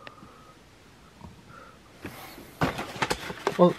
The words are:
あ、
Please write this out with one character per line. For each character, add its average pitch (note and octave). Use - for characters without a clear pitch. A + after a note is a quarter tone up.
あ、 F3+